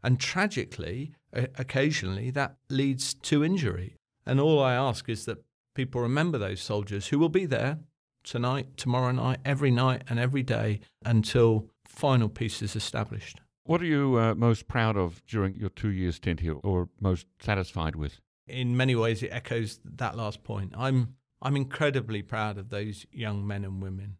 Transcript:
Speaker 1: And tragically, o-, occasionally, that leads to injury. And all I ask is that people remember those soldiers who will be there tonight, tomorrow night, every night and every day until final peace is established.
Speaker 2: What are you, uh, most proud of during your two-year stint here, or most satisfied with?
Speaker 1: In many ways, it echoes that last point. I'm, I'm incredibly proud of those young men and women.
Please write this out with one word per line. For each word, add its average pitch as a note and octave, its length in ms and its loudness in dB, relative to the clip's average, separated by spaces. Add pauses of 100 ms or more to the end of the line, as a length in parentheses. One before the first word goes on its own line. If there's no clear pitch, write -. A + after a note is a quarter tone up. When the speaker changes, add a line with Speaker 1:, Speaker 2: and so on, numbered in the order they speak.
Speaker 1:
And B2+ 160 2
tragically, C3 920 -4 (220)
o-, A#2+ 120 0 (120)
occasionally, B2+ 720 0
that C#3 260 -4 (120)
leads C3+ 460 0
to D3 300 2
injury. A#2 520 0 (300)
And C3 140 2
all D3+ 220 6
I B2+ 120 4
ask B2+ 340 -2
is A2+ 180 -6
that - 180 -8 (300)
people B2+ 260 -2
remember C#3+ 380 2
those G2 220 -4
soldiers G2+ 480 -4
who C#3+ 100 2
will E3 100 4
be F#3 180 2
there C#3 320 0 (440)
tonight, B2 540 -2
tomorrow B2+ 360 0
night, B2+ 320 0
every C#3 260 2
night B2+ 380 4
and A#2+ 100 -2
every B2+ 240 0
day A2 380 0 (240)
until A2+ 680 4 (140)
final B2+ 440 2
peace A2+ 340 -4
is G#2+ 140 -4
established. G#2+ 640 -6 (240)
Speaker 2:
What E3+ 180 2
are F3+ 40 -2
you, C#3+ 320 4
uh, A2+ 160 4
most A#2 340 2
proud A2 280 2
of F2+ 300 -2
during G2 300 0
your G2+ 140 -4
two-year F#2 420 -2
stint E2 280 -2
here, E2 220 -2
or F2+ 260 2 (120)
most F#2 260 0 (140)
satisfied F2 540 -2
with? D2 260 -6 (260)
Speaker 1:
In B2 300 -2
many B2+ 180 4
ways, A2+ 280 2
it - 100 -6
echoes A#2 520 -4
that - 320 -6
last A2 260 -6
point. G2 340 -8
I'm, B2+ 380 0 (260)
I'm C#3 160 -2
incredibly C3 680 -2
proud G#2+ 360 -4
of G2+ 120 -12
those G#2 420 -8
young G#2 340 -6
men G2+ 180 -4
and F#2+ 160 -8
women. F#2+ 400 -8